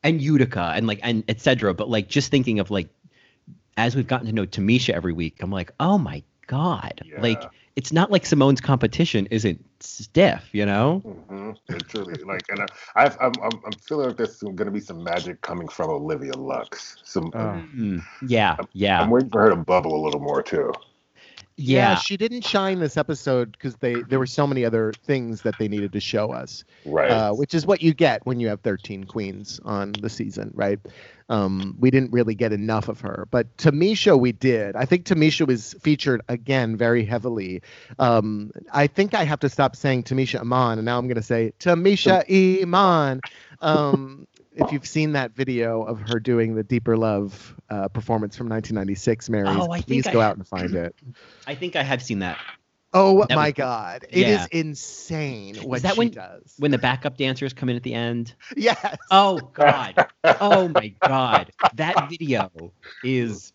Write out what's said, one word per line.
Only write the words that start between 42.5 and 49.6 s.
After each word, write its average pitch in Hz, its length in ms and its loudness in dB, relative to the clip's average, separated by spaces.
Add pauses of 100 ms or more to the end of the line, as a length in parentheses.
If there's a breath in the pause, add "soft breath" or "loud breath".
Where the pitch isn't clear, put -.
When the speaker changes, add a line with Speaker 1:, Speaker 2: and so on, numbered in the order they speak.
Speaker 3:
Iman. 175 600 2 (400 loud breath)
Um, 143 640 0 (280)
if - 180 0
you've 143 140 -4
seen 156 260 0
that 127 200 -2
video 117 500 -2
of 107 260 -6
her 117 120 0
doing 117 340 0
the 110 80 -2
Deeper 113 340 0
Love, 104 580 -2 (160)
uh, 101 180 -4
performance 110 480 -4
from 120 120 -10
nineteen 110 280 -4
ninety-six, 101 520 -2
Marys, 104 220 0
Speaker 1:
Oh, 95 220 0